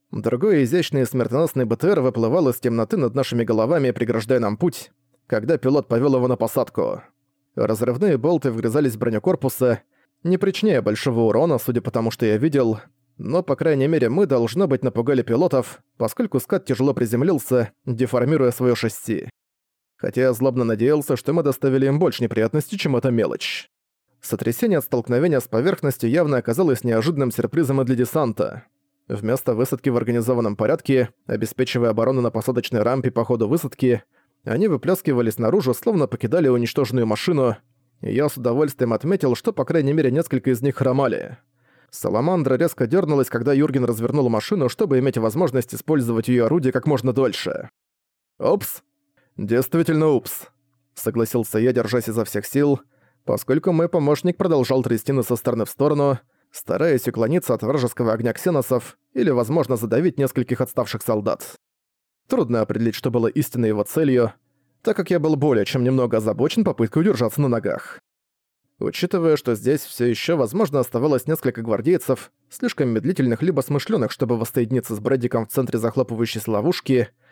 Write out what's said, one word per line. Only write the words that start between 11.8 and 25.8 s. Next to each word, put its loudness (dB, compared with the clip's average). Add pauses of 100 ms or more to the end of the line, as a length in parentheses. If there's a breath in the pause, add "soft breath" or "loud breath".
по -6
тому, 0
что -2
я 4
видел, 2 (360)
но, -2
по -2
крайней 0
мере, 2
мы, 2
должно 0
быть, 0
напугали 0
пилотов, 0 (160)
поскольку -2
скат -4
тяжело 0
приземлился, 0 (140)
деформируя 0
свое 2
шасси. -4 (640)
Хотя -2
я 4
злобно 0
надеялся, 0
что -4
мы 0
доставили 0
им 2
больше 0
неприятностей, -2
чем 0
эта 0
мелочь. -2 (520)
Сотрясение 0
от -4
столкновения 0
с -6
поверхностью -2